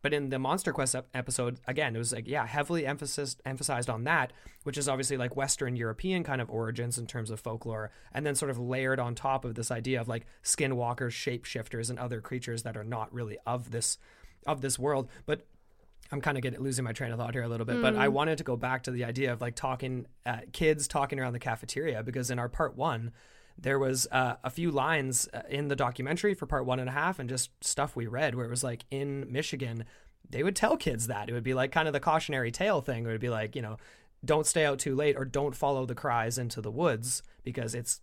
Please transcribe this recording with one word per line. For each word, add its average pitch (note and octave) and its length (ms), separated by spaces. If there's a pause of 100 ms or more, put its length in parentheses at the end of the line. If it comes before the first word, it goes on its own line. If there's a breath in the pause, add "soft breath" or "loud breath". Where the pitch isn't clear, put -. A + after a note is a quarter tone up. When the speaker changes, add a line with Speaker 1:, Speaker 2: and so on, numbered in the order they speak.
Speaker 1:
But C#3+ 100
in C#3+ 180
the C3 100
Monster D#3 320
Quest C3 240
ep-, B2 180
episode, B2 540
again, C3+ 260
it A2+ 60
was A#2 120
like, A2+ 140
yeah, B2+ 180
heavily D3 400
emphasis, C#3 520 (100)
emphasized C3 420
on A2+ 140
that, C#3+ 300 (320 loud breath)
which C#3+ 120
is C#3+ 120
obviously, C3+ 280
like, B2 200
Western C3 400
European E3 480
kind C3+ 160
of A#2+ 100
origins A#2+ 480
in A#2 80
terms A2+ 240
of G#2+ 80
folklore, A2 540 (200 loud breath)
and D3 140
then C#3+ 80
sort C#3+ 160
of A#2+ 80
layered B2+ 400
on A#2+ 160
top C3+ 300
of A#2+ 100
this A2+ 160
idea B2 300
of, A#2 80
like, A#2 180 (160 soft breath)
skinwalkers, B2 720
shapeshifters, A#2+ 760
and B2 120
other A#2+ 200
creatures A#2+ 440
that A2+ 120
are G#2 60
not A2 320
really A2 320
of B2 240
this, A#2 280 (460 loud breath)
of C#3 160
this C3+ 200
world. C3+ 280 (160 loud breath)
But - 220 (640)
I'm C#3+ 100
kinda C#3 200
getting, B2+ 200
losing C3 240
my A2+ 80
train A#2 200
of A#2 80
thought A#2 120
here A#2+ 120
a A#2 40
little A#2 160
bit, - 160
but A3 160
I C#3 120
Speaker 2:
Mm. - 40
Speaker 1:
wanted D#3 260
to - 60
go B2 120
back B2+ 260
to - 80
the B2 140
idea B2 280
of, A#2 80
like, B2 140
talking, B2+ 520 (200)
uh, A#2+ 140 (120)
kids D#3 360
talking C#3+ 320
around B2+ 120
the B2 60
cafeteria, A#2+ 640
because B2 260
in B2 120
our A#2+ 80
part C3 280
one, A#2+ 360 (460 loud breath)
there C#3 200
was, C3 320
uh, B2+ 340
a B2+ 60
few E3+ 200
lines, C#3 640
uh, A#2+ 140
in C#3+ 200
the C#3 80
documentary C#3+ 580
for E3 120
part C3 180
one B2+ 160
and B2+ 80
a B2+ 40
half E3 260
and B2+ 100
just B2+ 220 (120)
stuff - 320
we A#2 120
read B2 280
where B2 120
it A#2+ 40
was B2 140
like, A#2+ 260
in C#3 400
Michigan, B2 540 (440 loud breath)
they B2+ 140
would F#3 140
tell B3 200
kids A#2 300
that. G#2 220
It A#2 40
would A#2+ 120
be, B2+ 100
like, C3 160
kind D#3+ 160
of D3+ 60
the C#3 80
cautionary D3+ 500
tale F3+ 300
thing. A#2 240
It A#2 40
would A2+ 120
be A#2+ 100
like, A2 240
you C3+ 80
know, A2 140 (480 loud breath)
"Don't D#3 220
stay D#3+ 180
out C#3+ 140
too C3+ 160
late," C#3+ 220
or, C3 100
"Don't C#3 280
follow C#3 320
the A#2+ 80
cries A#2 440
into A#2+ 240
the G#2 80
woods B2+ 520 (220 soft breath)
because A#2+ 300
it's A#2+ 280